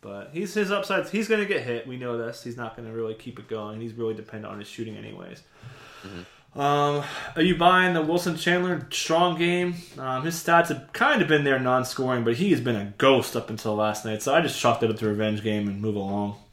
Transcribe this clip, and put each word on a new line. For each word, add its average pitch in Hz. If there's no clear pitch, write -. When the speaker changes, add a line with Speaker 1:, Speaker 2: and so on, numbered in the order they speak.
Speaker 1:
but 101
he's, 180
his 202
upside's, 196
he's 214
gonna 208
get 175
hit. 120
We 127
know 123
this. 117
He's 120
not 117
gonna 113
really 113
keep 113
it 107
going. 107
He's 113
really 113
dependent 104
on 104
his 101
shooting 110
anyways. 104
Speaker 2:
Mm-hmm. 95
Speaker 1:
Um, 143
are 165
you 175
buying 180
the 160
Wilson 170
Chandler 180
strong 170
game? 175
Um, 131
his 165
stats 170
have 135
kind 269
of 170
been 151
there 135
non-scoring, 127
but 117
he 185
has 123
been 120
a 101
ghost 135
up 113
until 110
last 107
night. 107
So 135
I 165
just 143
chalked 117
it 110
up 107
to 110
revenge 107
game 104
and 101
move 107
along. 101